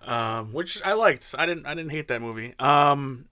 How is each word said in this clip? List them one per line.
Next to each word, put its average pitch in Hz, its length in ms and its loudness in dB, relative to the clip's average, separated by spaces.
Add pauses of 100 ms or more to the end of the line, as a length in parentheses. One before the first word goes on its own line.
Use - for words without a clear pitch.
Um, 113 460 -4
which 170 320 -8
I 196 100 0
liked. 208 440 2
I 160 80 2
didn't, 170 200 -2
I 147 100 -8
didn't 160 160 -8
hate 151 180 -6
that 120 120 -2
movie. 113 380 -8
Um, 139 720 4